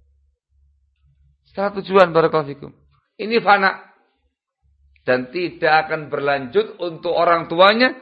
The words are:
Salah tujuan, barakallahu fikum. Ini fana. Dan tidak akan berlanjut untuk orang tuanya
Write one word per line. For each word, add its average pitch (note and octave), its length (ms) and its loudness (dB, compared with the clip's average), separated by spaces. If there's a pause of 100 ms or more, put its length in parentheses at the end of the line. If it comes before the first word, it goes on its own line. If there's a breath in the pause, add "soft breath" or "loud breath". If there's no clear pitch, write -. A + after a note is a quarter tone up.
(1500)
Salah G3+ 300 -6
tujuan, F3 320 2
barakallahu D#3 400 0
fikum. D3 160 -18 (480)
Ini A3 240 -4
fana. F#3+ 400 2 (1200)
Dan B2+ 280 -2
tidak D#3+ 560 0
akan D#3 240 -8
berlanjut C#3 720 -4
untuk E3 320 -6
orang E3 360 0
tuanya G#3 520 4